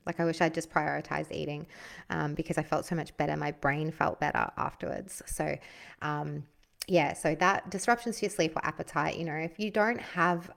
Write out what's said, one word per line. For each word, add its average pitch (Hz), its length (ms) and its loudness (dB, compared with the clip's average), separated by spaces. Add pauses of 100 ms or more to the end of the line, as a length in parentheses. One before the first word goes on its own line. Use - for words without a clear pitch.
like, 170 140 -6
I 170 60 4
wish 165 160 2
I'd 160 120 6
just 165 160 -2
prioritized 151 640 -2
eating," 151 340 -4 (440)
um, 156 240 0
because 160 240 -2
I 156 60 0
felt 151 220 0
so 180 100 -2
much 151 220 -4
better. 151 200 0
My 147 140 -2
brain 147 400 0
felt - 280 0
better - 380 0
afterwards. - 680 -4
So, 151 320 -2 (440)
um, 147 420 -2 (440)
yeah, 165 260 6
so 156 220 2
that 185 340 4
disruptions 233 480 0
to - 60 -4
your 202 80 0
sleep 160 240 2
or - 100 -2
appetite, - 520 -2
you 165 80 -4
know, 156 100 -4
if 160 240 -4
you 214 100 0
don't 220 320 2
have 175 560 2